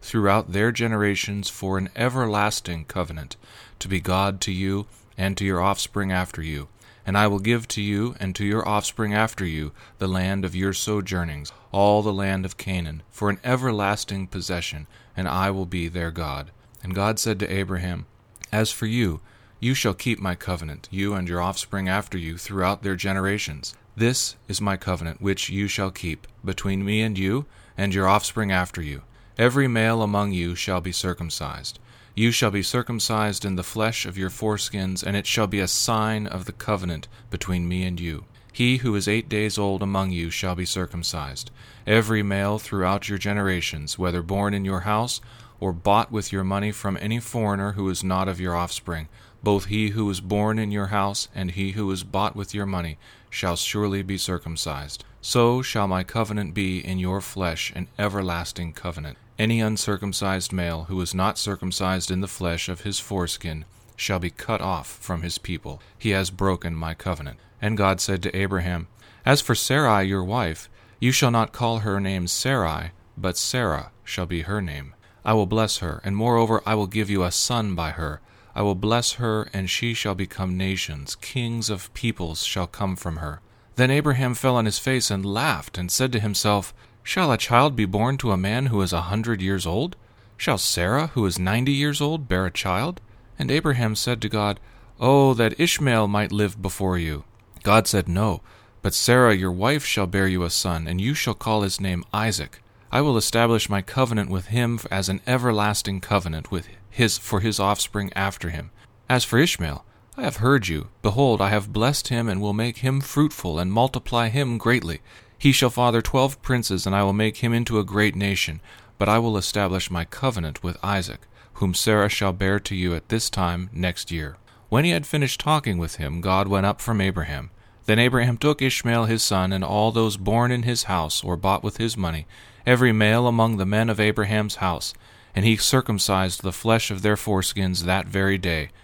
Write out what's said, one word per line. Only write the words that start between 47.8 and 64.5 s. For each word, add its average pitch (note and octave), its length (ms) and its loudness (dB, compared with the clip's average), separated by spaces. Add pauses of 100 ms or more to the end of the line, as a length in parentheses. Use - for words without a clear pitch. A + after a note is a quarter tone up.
is F#2 160 -2
not F#2+ 240 0
of F#2 120 -4
your F2+ 140 -2
offspring, E2+ 540 -4 (340)
both G2+ 240 2
he G#2+ 240 0
who G#2+ 200 0
is F#2 100 -4
born G#2 380 0
in G#2+ 120 -2
your G2+ 160 -2
house G2+ 480 -2
and F#2 180 -4
he F#2+ 200 -4
who G2+ 180 -2
is F#2+ 120 -4
bought G2 320 -2
with G2+ 200 -10
your G2+ 120 -4
money E2+ 320 -6 (320)
shall F2 260 -2
surely G2 460 -2
be F#2+ 160 -4
circumcised. D#2+ 840 -6 (160)
So A#2+ 420 2
shall G#2 260 0
my F#2 160 0
covenant G#2 500 -4
be F#2+ 240 -2
in F#2 200 -4
your F#2 220 -2
flesh, F2 540 -4
an F2+ 140 -8 (100)
everlasting F2+ 720 -4
covenant. D2+ 440 -10 (220)
Any A2+ 220 4
uncircumcised G2+ 920 -2
male E2+ 320 -2
who F#2 160 -4
is F2 140 -4
not F#2 240 0
circumcised F#2 720 -2
in F#2 100 0
the F#2+ 80 -4
flesh E2+ 400 -4
of F2+ 140 -8
his G2+ 180 -4
foreskin E2 640 -4 (320)
shall F#2+ 220 -2
be F2 120 -4
cut - 300 -4